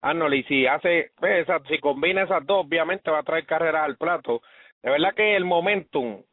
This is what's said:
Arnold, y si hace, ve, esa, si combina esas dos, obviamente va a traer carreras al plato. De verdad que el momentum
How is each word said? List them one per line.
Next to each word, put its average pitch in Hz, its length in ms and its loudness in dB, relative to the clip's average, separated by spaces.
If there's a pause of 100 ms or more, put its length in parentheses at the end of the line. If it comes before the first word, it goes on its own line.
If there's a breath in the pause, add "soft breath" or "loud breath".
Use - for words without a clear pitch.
Arnold, 151 340 0
y 131 80 0
si 135 240 2
hace, 160 520 0
ve, 185 200 2
esa, 165 280 0
si 151 120 -2
combina 156 440 0
esas 165 220 -2
dos, 190 200 2
obviamente 165 440 -2
va 156 100 0
a 143 40 -6
traer 160 240 -4
carreras 160 380 0
al 139 120 -6
plato. 156 440 -2 (420 loud breath)
De 123 80 0
verdad 160 240 2
que 214 200 2
el 185 100 0
momentum 170 760 -2 (120)